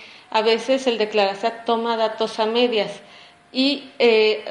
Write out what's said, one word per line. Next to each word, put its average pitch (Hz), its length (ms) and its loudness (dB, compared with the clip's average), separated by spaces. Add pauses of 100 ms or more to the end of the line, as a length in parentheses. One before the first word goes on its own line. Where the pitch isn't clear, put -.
(300)
a 220 120 0
veces 233 440 0
el 233 120 0
Declara 208 380 0
sat 226 280 -6
toma 233 320 -2
datos 220 420 -2
a 220 60 0
medias 226 560 0 (500)
y, 269 480 -2
eh, 220 520 4